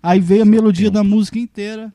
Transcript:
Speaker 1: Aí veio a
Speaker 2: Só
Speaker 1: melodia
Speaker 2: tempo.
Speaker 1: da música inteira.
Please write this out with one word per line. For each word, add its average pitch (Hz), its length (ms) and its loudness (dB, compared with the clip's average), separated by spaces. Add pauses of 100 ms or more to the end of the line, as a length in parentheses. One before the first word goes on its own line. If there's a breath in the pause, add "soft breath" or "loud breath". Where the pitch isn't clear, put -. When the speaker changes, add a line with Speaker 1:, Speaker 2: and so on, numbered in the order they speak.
Speaker 1:
Aí 180 160 2
veio 196 240 2
a - 40 2
Speaker 2:
Só 208 40 6
Speaker 1:
melodia 214 360 2
Speaker 2:
tempo. 196 80 -2
Speaker 1:
da 208 100 0
música 208 340 -2
inteira. 220 560 -12